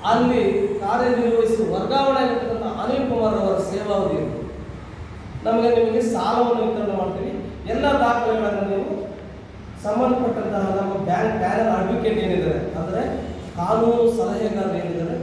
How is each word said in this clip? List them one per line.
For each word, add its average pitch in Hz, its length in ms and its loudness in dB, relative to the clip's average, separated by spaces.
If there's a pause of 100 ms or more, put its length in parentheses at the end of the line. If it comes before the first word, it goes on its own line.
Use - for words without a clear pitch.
(120)
ಅಲ್ಲಿ 240 320 4 (400)
ಕಾರ್ಯನಿರ್ವಹಿಸಿ 226 720 2 (160)
ವರ್ಗಾವಣೆ 269 500 2
ಆಗಿರ್ತಕ್ಕಂಥ 233 440 -2 (160)
ಅನಿಲ್ 254 260 0
ಕುಮಾರ್ 220 320 2
ಅವರ 190 160 2 (120)
ಸೇವಾವಧಿ 202 520 -2 (1200)
ನಮಗೆ, 226 320 4
ನಿಮಗೆ 226 240 4 (120)
ಸಾಲವನ್ನು 233 540 2
ವಿತರಣೆ 202 320 -2
ಮಾಡ್ತೀವಿ. - 320 -4 (420)
ಎಲ್ಲ 269 120 0 (180)
ದಾಖಲೆಗಳನ್ನು 220 680 2
ನೀವು 190 160 0 (960)
ಸಂಬಂಧಪಟ್ಟಂತಹ 214 840 0 (100)
ನಮ್ಮ 190 140 -2 (160)
ಬ್ಯಾಂಕ್ 220 320 2
ಪ್ಯಾನಲ್ 226 340 2
ಅಡ್ವೊಕೇಟ್ 220 500 0
ಏನಿದ್ದಾರೆ, 160 360 0 (180)
ಅಂದರೆ 185 220 -2 (580)
ಕಾನೂನು 226 460 4 (140)
ಸಲಹೆಗಾರರು 196 640 -2
ಏನಿದ್ದಾರೆ 165 420 -4